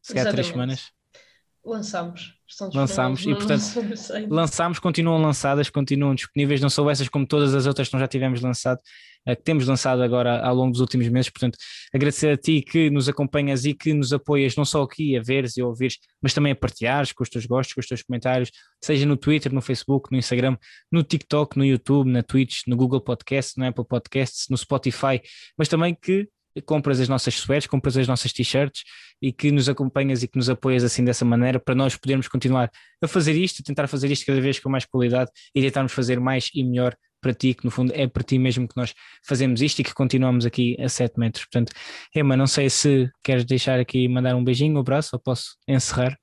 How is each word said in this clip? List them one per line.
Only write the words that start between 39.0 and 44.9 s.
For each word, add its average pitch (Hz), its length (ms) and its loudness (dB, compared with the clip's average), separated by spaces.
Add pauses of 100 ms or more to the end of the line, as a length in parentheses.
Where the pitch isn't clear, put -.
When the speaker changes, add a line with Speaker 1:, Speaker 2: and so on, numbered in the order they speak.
Speaker 1:
fazemos 127 380 0
isto 147 180 0
e 120 40 0
que - 100 -8
continuamos 127 520 2
aqui 123 340 0
a 127 80 -2
sete 120 300 -2
metros. 113 260 -2
Portanto, 120 280 -2 (400)
Emma, 139 240 2
não 135 120 4
sei 139 200 2
se 131 400 2 (140)
queres 127 220 2
deixar 127 340 0
aqui, 127 300 0
mandar 127 260 0
um 123 80 0
beijinho, 131 340 2
um 139 40 2
abraço, 135 340 0